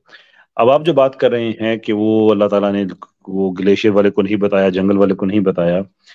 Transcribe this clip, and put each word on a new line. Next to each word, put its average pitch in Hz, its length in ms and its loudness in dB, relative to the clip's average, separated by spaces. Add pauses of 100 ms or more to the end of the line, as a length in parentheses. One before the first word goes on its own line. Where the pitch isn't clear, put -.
(580)
अब 117 120 4
आप 151 120 2
जो 160 120 0
बात 135 200 2
कर 127 160 0
रहे 117 200 -2
हैं 113 300 -4
कि 110 120 -4
वो 107 380 2
अल्लाह 104 180 2
ताला 101 220 0
ने 101 140 -2 (440)
वो 95 220 -4
ग्लेशियर 98 440 0
वाले 101 160 2
को 101 120 -2
नहीं 101 140 -4
बताया, 98 340 0
जंगल 95 260 0
वाले 98 180 2
को 98 120 -4
नहीं 104 140 -2
बताया, 90 440 -2 (300)